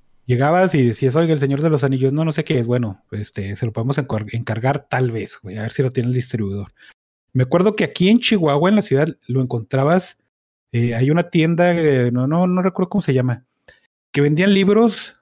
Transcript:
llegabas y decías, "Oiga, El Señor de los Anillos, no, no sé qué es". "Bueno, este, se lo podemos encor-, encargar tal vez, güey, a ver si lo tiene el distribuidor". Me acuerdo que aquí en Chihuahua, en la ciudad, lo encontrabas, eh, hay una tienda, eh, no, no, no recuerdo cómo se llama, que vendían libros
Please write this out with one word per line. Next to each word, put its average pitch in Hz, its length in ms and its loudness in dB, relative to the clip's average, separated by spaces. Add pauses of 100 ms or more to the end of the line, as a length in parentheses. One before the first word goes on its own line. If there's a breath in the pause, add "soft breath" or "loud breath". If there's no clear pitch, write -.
(260)
llegabas 160 480 2
y 143 120 4
decías, 123 300 0
"Oiga, 165 160 2
El 147 80 0
Señor 139 220 0
de 160 80 2
los 143 140 0
Anillos, 135 280 0
no, 156 120 -2
no 160 80 -2
sé 151 120 -4
qué 147 140 -2
es". 117 80 -2
"Bueno, 120 460 -2
este, 101 440 -10
se 123 100 -6
lo 107 60 -6
podemos 120 260 -4
encor-, 110 360 -4
encargar 117 540 -4
tal 127 240 -2
vez, 110 300 -8
güey, 95 160 -12
a 104 40 -8
ver 113 100 -8
si - 100 -2
lo 127 100 -2
tiene 120 160 -2
el 127 60 -2
distribuidor". 104 580 -6 (600 loud breath)
Me 127 120 2
acuerdo 180 320 2
que 208 80 0
aquí 180 240 0
en 233 120 6
Chihuahua, 160 500 2
en 214 60 4
la 208 60 2
ciudad, 143 260 0 (180)
lo 131 160 -2
encontrabas, 131 760 -2 (540)
eh, 120 220 0
hay 131 160 2
una 170 200 0
tienda, 170 420 2
eh, 139 400 2
no, 127 140 0
no, 170 200 0
no 180 160 0
recuerdo 185 280 -2
cómo 196 120 -2
se 139 120 0
llama, 123 320 -2 (680 soft breath)
que 143 80 0
vendían 151 340 4
libros 208 680 2